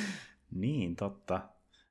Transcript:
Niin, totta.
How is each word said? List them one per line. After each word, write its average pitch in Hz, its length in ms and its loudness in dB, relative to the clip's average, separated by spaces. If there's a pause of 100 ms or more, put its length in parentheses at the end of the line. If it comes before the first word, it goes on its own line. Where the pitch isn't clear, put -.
(500)
Niin, 95 460 2
totta. 98 440 0 (500)